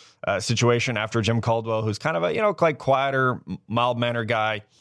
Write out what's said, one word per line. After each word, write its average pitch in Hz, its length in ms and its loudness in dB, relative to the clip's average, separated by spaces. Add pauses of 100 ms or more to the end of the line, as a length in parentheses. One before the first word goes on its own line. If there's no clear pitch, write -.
(240)
uh, 98 140 0
situation 120 580 0
after 110 240 0
Jim 113 200 2
Caldwell, 113 420 -2
who's 107 160 -2
kind 160 180 -2
of 165 60 0
a, 170 100 0
you 226 80 -2
know, 208 200 2
like, 160 180 2
quieter, 135 720 2
m-, - 180 -8
mild-mannered 120 600 0
guy. 110 340 0 (180)